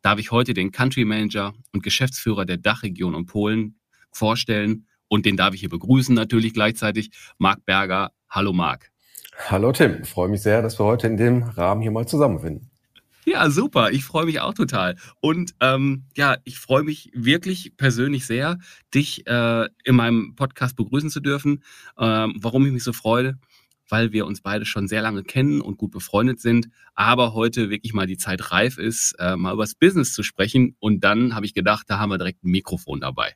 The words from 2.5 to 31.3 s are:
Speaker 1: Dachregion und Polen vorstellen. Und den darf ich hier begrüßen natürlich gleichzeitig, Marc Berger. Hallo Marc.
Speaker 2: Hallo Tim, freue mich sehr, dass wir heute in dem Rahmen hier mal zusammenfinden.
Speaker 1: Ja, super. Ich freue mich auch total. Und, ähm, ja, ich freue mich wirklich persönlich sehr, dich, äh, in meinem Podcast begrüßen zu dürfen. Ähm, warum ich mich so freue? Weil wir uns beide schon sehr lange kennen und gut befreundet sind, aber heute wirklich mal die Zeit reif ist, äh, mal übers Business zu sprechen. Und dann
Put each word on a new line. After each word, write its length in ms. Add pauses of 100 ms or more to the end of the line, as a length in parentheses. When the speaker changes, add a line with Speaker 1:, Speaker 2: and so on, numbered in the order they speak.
Speaker 1:
Dachregion 600
und 100
Polen 540 (320)
vorstellen. 760 (220)
Und 180
den 100
darf 180
ich 60
hier 100
begrüßen 440
natürlich 400
gleichzeitig, 560 (260)
Marc 300
Berger. 460 (180)
Hallo 220
Marc. 400 (560)
Speaker 2:
Hallo 240
Tim, 320
freue 240
mich 140
sehr, 200
dass 160
wir 60
heute 240
in 80
dem 260
Rahmen 400
hier 80
mal 160
zusammenfinden. 640 (540)
Speaker 1:
Ja, 260
super. 400
Ich 140
freue 220
mich 140
auch 140
total. 400 (260)
Und, 400
ähm, 440 (120)
ja, 280
ich 160
freue 240
mich 280
wirklich 640
persönlich 480
sehr, 340 (360)
dich, 320
äh, 400 (160)
in 140
meinem 400
Podcast 400
begrüßen 340
zu 80
dürfen. 460 (340)
Ähm, 400
warum 280
ich 60
mich 120
so 80
freue? 420 (560)
Weil 220
wir 140
uns 160
beide 240
schon 200
sehr 140
lange 220
kennen 400
und 160
gut 140
befreundet 500
sind, 260 (260)
aber 380
heute 380
wirklich 240
mal 120
die 120
Zeit 340
reif 240
ist, 420
äh, 160
mal 200
übers 200
Business 380
zu 100
sprechen. 560
Und 260
dann 300